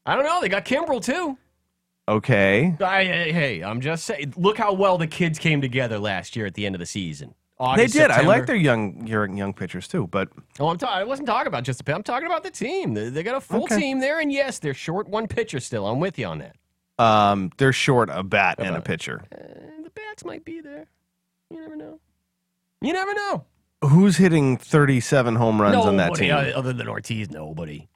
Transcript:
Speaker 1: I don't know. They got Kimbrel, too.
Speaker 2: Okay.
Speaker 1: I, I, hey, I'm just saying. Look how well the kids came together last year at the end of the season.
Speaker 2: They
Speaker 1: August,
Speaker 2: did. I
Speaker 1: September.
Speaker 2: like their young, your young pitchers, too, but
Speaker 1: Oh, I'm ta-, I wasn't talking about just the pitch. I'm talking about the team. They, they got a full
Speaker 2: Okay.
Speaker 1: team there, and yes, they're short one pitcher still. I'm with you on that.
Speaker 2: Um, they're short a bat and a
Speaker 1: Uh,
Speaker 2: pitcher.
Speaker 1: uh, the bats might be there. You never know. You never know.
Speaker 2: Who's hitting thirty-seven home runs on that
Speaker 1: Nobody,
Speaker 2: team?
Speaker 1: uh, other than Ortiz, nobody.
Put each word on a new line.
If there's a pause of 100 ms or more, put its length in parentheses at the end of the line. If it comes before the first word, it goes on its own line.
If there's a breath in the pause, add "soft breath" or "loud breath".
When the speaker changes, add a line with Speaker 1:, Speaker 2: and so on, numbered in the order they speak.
Speaker 1:
I
don't
know.
They
got
Kimbrel,
too. (680)
Speaker 2:
Okay.
Speaker 1:
I, (160)
I,
hey,
I'm
just
saying.
Look
how
well
the
kids
came
together
last
year
at
the
end
of
the
season. (240)
Speaker 2:
They
Speaker 1:
August,
Speaker 2:
did.
I
Speaker 1:
September.
Speaker 2:
like
their
young,
your
young
pitchers,
too,
but (320)
Speaker 1:
Oh,
I'm
ta-,
I
wasn't
talking
about
just
the
pitch.
I'm
talking
about
the
team.
They,
they
got
a
full
Speaker 2:
Okay.
Speaker 1:
team
there,
and
yes,
they're
short
one
pitcher
still.
I'm
with
you
on
that. (460)
Speaker 2:
Um,
they're
short
a
bat
and
a
Speaker 1:
Uh,
Speaker 2:
pitcher. (100)
Speaker 1:
uh, (440)
the
bats
might
be
there. (640)
You
never
know. (840)
You
never
know. (380)
Speaker 2:
Who's
hitting
thirty-seven
home
runs
on
that
Speaker 1:
Nobody,
Speaker 2:
team?
Speaker 1:
uh,
other
than
Ortiz,
nobody.